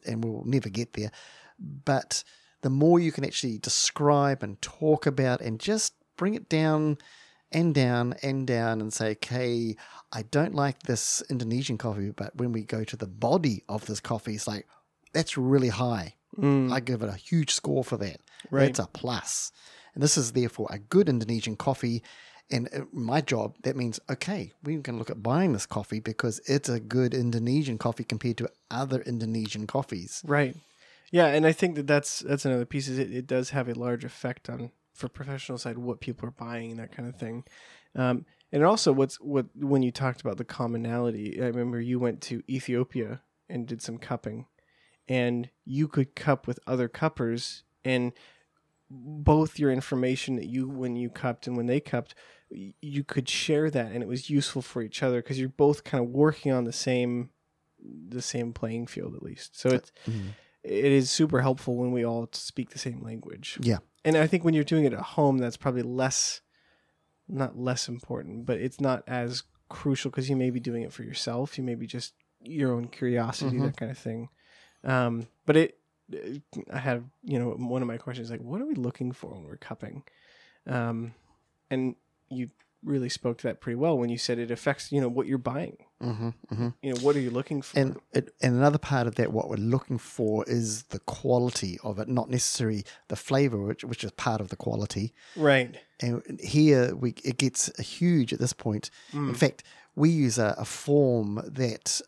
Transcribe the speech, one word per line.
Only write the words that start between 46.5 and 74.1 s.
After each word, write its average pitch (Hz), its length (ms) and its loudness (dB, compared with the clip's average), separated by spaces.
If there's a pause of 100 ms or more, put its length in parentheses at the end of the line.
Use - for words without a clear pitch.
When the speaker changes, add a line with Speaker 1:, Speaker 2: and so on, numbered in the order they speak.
Speaker 2:
other 123 220 0
cuppers, 120 720 -4 (220)
and 123 280 2 (800)
both 151 680 2
your 147 120 4
information 131 680 0
that 92 100 -4
you, 131 220 -4
when 127 280 -4
you 120 140 -4
cupped - 360 -4
and 123 100 -4
when 120 100 -2
they 127 140 2
cupped, - 340 -4 (360)
y-, 95 300 -14
you 143 240 -4
could - 240 -2
share 156 420 2
that, 117 220 0
and 120 100 -2
it 113 60 -6
was 127 220 -6
useful 139 320 0
for - 200 -6
each 110 200 -8
other 123 180 2
'cause 135 180 -4
you're 131 100 -2
both 143 360 4
kinda 131 180 0
working 139 500 2
on 123 120 2
the 117 80 -4
same, 123 580 0 (500)
the 87 420 -12
same 120 300 -4
playing 117 340 -4
field - 280 -8
at - 80 -14
least. - 360 -14
So 127 120 2
it's, - 220 0 (140)
Speaker 1:
Mm-hmm. 107 220 -4 (360)
Speaker 2:
it 104 280 2
is 135 180 6
super 151 320 4
helpful 131 340 0
when 123 160 0
we 120 120 2
all 117 280 -2
speak - 380 -8
the - 80 -14
same 120 240 -8
language. - 600 -12
Speaker 1:
Yeah, 113 160 4 (260)
Speaker 2:
And 160 120 6
I 156 100 6
think 165 180 2
when 165 100 6
you're 151 100 4
doing 156 200 4
it 127 80 4
at 101 80 -4
home, 139 380 4
that's 120 180 -2
probably 123 260 -2
less, 127 580 0 (880)
not 135 300 -4
less 123 300 -2
important, 117 580 -10
but 120 120 0
it's 131 220 -4
not 131 260 0
as 123 360 -4 (260)
crucial 139 420 -2
'cause 131 200 -2
you 135 60 2
may 127 140 2
be 120 100 -2
doing 117 220 -4
it 113 100 -10
for 120 100 -14
yourself. 120 560 -6
You 131 60 -6
may 120 100 -4
be 117 120 -8
just - 280 -10 (280)
your 139 300 0
own 120 160 -2
curiosity, 123 680 0
Speaker 1:
Mm-hmm. 139 100 2
Speaker 2:
that 143 100 -4
kind 117 140 -6
of 131 80 -10
thing. 117 300 -8 (560)